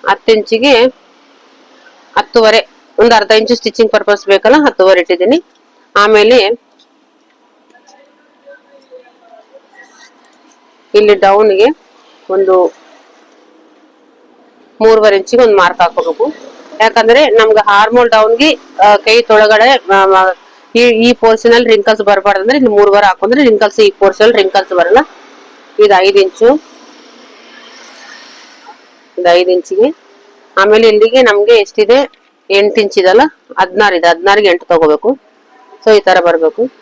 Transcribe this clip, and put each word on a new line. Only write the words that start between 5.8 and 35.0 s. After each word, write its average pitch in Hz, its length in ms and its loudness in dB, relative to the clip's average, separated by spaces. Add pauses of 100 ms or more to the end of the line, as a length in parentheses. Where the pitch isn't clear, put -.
ಆಮೇಲೆ 214 340 2 (4000)
ಇಲ್ಲಿ 208 160 0 (100)
ಡೌನ್ 202 260 2 (100)
ಗೆ 247 80 2 (680)
ಒಂದು 190 200 0 (2250)
ಮೂರುವರೆ 214 360 2
ಇಂಚಿಗೆ 240 260 -2
ಒಂದ್ 214 140 2
ಮಾರ್ಕ್ 180 240 -2
ಹಾಕೋಬೇಕು. 170 420 -4 (580)
ಯಾಕಂದ್ರೆ 226 380 2 (180)
ನಮ್ಗೆ 220 300 2
ಹಾರ್ಮೋಲ್ 220 460 0
ಡೌನ್ 220 260 2
ಗೆ, 311 80 2 (360)
ಆ, - 20 4 (180)
ಕೈ 220 100 0 (140)
ತೊಳಗಡೆ, 214 380 2 (280)
ಆ, 190 260 2 (580)
ಈ, 240 40 2 (220)
ಈ 240 40 2 (120)
ಪೋರ್ಷನ್ 226 340 0
ಅಲ್ಲಿ 240 180 -2
ರಿಂಕಲ್ಸ್ 214 360 -2
ಬರ್ಬಾರ್ದು 196 340 0
ಅಂದ್ರೆ 254 160 -2
ಇಲ್ಲಿ 247 180 0
ಮೂರುವರೆ 202 320 2
ಹಾಕೊಂಡ್ರೆ 226 400 -2
ರಿಂಕಲ್ಸ್, 214 380 -2
ಈ - 20 2 (120)
ಪೋರ್ಷನ್ 196 260 0
ಅಲ್ಲಿ 233 140 0
ರಿಂಕಲ್ಸ್ 190 380 -4
ಬರಲ್ಲ. 185 220 0 (840)
ಇದು 202 100 2 (120)
ಐದು 196 200 0
ಇಂಚು, 220 240 -2 (2750)
ಇದು 359 120 -2 (100)
ಐದು 180 180 -2
ಇಂಚಿಗೆ. 196 320 -2 (720)
ಆಮೇಲೆ 214 300 2
ಇಲ್ಲಿಗೆ 226 280 0 (100)
ನಮ್ಗೆ 208 340 2
ಎಷ್ಟಿದೆ? 214 360 -2 (580)
ಎಂಟು 202 260 -2
ಇಂಚ್ 196 180 -4
ಇದಲ್ಲ, 190 220 2 (360)
ಹದಿನಾರು 190 400 -2
ಇದೆ, 170 140 -2
ಹದಿನಾರಿಗೆ 196 400 -2
ಎಂಟು 175 180 -6
ತಗೋಬೇಕು. 160 380 0 (760)